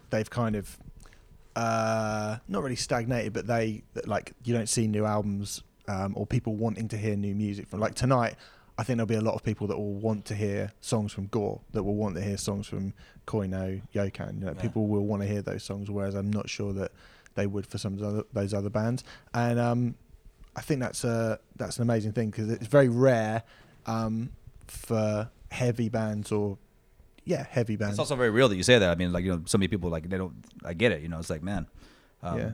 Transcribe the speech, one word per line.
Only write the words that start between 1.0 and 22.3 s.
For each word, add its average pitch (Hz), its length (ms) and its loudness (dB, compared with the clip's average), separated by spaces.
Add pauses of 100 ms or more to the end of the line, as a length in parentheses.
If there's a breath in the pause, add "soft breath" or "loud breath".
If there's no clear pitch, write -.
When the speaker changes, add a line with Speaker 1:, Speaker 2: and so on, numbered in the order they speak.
Speaker 1:
uh, 110 800 0 (100)
not 190 160 -2
really 127 120 -2
stagnated, 117 580 -2
but 101 140 -4
they, 113 360 0 (220)
like, - 280 -4 (100)
you 120 100 0
don't 113 160 0
see 113 180 2
new 107 180 2
albums, 104 580 -2 (240)
um, 98 280 -2
or 104 120 -2
people 117 280 0
wanting 110 340 -2
to 113 80 -4
hear 104 180 0
new 101 200 -2
music 104 320 -2
from. 95 120 -6
Like, 107 160 0
tonight, 127 400 4 (460 soft breath)
I - 20 -4
think 120 140 0
there'll 113 100 2
be 110 80 0
a 110 140 2
lot 98 60 0
of 113 80 -6
people 107 240 -2
that 101 100 -2
will 104 160 -4
want 104 320 -2
to - 80 -8
hear 101 380 -2 (100)
songs 107 320 0
from 101 140 -4
Gore, 104 340 -2 (120)
that 107 100 0
will 101 100 0 (100)
want 98 120 -2
to 85 60 -4
hear 101 160 -2
songs 101 280 -4
from 98 280 -4 (340 soft breath)
Koino, 95 520 -2 (140)
Yokan. 101 460 -2
You 98 80 -4
know, 78 80 -4
Speaker 2:
Yeah. 95 60 -8
Speaker 1:
people 113 260 0
will 104 180 2
wanna 101 220 0
hear 104 160 -2
those 98 200 -4
songs, 101 280 -6
whereas 98 240 -2
I'm 101 160 0
not 104 180 -2
sure 101 240 -4
that 95 180 -2 (440 soft breath)
they 101 100 2
would 98 220 -2
for - 100 -8
some 98 160 -4
of 98 60 -6
the 104 80 -2
other, 104 160 -2 (100)
those 101 220 0
other 101 160 -2
bands. 117 320 0 (320 loud breath)
And, 120 240 2
um, 120 360 2 (600)
I - 60 -8
think 143 180 0
that's - 240 -4
a, 113 360 0 (180)
that's 92 200 -6
an 123 60 0
amazing 113 300 2
thing 110 180 0